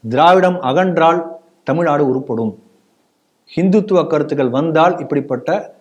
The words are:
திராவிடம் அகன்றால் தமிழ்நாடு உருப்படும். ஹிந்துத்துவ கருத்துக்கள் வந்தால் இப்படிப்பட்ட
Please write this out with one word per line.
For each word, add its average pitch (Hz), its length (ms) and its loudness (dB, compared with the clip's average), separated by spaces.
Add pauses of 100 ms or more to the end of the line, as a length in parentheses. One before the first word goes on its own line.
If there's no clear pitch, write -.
திராவிடம் 180 540 4
அகன்றால் 165 600 2 (400)
தமிழ்நாடு 156 440 0
உருப்படும். 117 500 -4 (960)
ஹிந்துத்துவ 190 500 2
கருத்துக்கள் 143 440 -2
வந்தால் 160 480 0
இப்படிப்பட்ட 143 840 -6